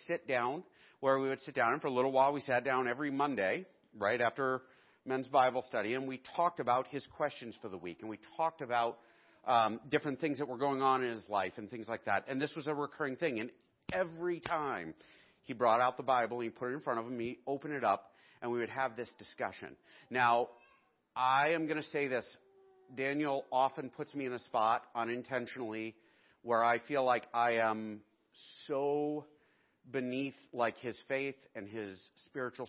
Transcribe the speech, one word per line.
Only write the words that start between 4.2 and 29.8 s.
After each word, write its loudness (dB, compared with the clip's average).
after 0
men's -2
Bible 4
study, -2
and -2
we -8
talked 2
about 2
his -8
questions -4
for -8
the -8
week, -10
and -10
we -10
talked -2
about, 0
um, 4
different 0
things 0
that -4
were -8
going 0
on 4
in 0
his -8
life 0
and -10
things -8
like -6
that. 0
And -2
this -2
was -8
a -2
recurring -4
thing, -2
and -4
every -2
time -2
he -8
brought 6
out 2
the -6
Bible, 2
he -4
put -6
it -4
in -8
front -2
of -4
him, -8
he -6
opened -4
it -2
up, 2
and -4
we 0
would -2
have -4
this -8
discussion. -10
Now, 4
I 4
am 0
gonna -2
say -2
this. -2
Daniel 0
often 2
puts -10
me -4
in -4
a -4
spot 2
unintentionally -4
where 4
I 6
feel 0
like 4
I 4
am 0
so -2